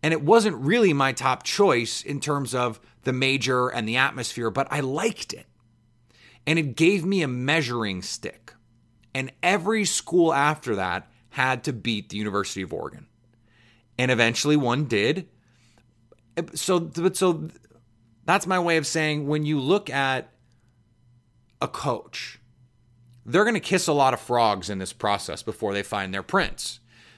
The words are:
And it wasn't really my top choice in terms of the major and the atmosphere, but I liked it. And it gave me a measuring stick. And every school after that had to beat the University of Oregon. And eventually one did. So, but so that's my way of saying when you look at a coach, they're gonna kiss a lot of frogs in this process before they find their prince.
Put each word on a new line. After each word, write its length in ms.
And 100
it 80
wasn't 360
really 360
my 200
top 280
choice 600
in 160
terms 340
of 260
the 80
major 560
and 200
the 80
atmosphere, 540
but 180
I 120
liked 520
it. 140
And 140
it 160
gave 280
me 200
a 40
measuring 760
stick. 500
And 160
every 420
school 480
after 440
that 340
had 340
to 100
beat 360
the 80
University 440
of 100
Oregon. 360
And 140
eventually 440
one 300
did. 420
So, 280
but 360
so 300
that's 200
my 140
way 180
of 80
saying 420
when 160
you 160
look 300
at 420
a 80
coach, 720
they're 200
gonna 140
kiss 280
a 60
lot 200
of 60
frogs 500
in 80
this 160
process 480
before 320
they 80
find 320
their 80
prince. 580